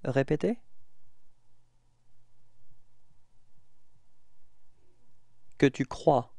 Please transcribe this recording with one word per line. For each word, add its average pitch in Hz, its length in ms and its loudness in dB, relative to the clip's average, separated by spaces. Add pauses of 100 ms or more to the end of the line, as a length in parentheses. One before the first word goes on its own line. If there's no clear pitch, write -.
Répétez. 151 540 6 (4000)
Que 147 80 10
tu 135 180 6
crois. - 540 4